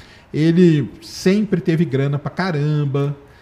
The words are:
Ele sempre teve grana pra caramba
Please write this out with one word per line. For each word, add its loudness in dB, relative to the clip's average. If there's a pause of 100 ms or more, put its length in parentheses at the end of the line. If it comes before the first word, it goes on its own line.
(320)
Ele 4 (140)
sempre -2
teve 0
grana -2
pra -8
caramba -2 (260)